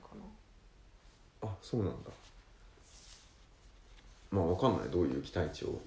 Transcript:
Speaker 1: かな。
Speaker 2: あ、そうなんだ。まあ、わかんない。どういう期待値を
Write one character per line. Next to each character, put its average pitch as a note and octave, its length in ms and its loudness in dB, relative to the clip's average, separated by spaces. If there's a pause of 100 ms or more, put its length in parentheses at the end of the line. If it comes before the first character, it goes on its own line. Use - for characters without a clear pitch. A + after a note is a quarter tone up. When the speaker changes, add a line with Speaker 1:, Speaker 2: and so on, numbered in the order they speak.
Speaker 1:
か - 80 -20 (1300)
な。 A#2 60 -6
Speaker 2:
あ、 G2 140 -4
そ - 160 -4
う G#2+ 60 2
な E2+ 80 2
ん - 120 -10
だ。 - 60 -12 (2250)
ま G2 100 4
あ、 E2 40 6
わ F2 100 6
か C3 140 6
ん F#2+ 80 2
な - 80 -2
い。 - 40 -4
ど F2 120 2
う F2 40 6
い - 120 0
う C#2 60 -4
期 - 120 -8
待 D#2+ 160 0
値 - 140 -8
を C2+ 220 -4